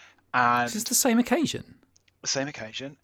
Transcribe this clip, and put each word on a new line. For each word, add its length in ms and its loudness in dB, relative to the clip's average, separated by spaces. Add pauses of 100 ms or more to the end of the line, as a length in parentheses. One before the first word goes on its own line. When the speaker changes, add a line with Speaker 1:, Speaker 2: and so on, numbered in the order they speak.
(340)
Speaker 1:
And 340 2
Speaker 2:
This 80 -6
is 100 -4
the 100 -2
same 240 4
occasion? 560 0 (460)
Speaker 1:
The 60 -10
same 200 -2
occasion. 560 -12